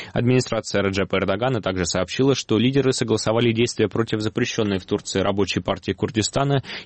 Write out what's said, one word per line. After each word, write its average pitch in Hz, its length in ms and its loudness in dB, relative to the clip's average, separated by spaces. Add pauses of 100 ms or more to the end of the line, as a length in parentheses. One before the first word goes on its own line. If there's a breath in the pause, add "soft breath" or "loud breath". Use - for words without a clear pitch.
(120)
Администрация 120 720 0
Реджепа 98 360 0
Эрдогана 101 440 0
также 92 240 -2
сообщила, 95 480 0
что 113 240 0
лидеры 131 360 2
согласовали 113 580 2
действия 113 360 0
против 113 340 -2
запрещенной 110 580 0
в - 80 -10
Турции - 320 -2
рабочей 98 400 0
партии 92 320 -2
Курдистана 131 720 0 (220 loud breath)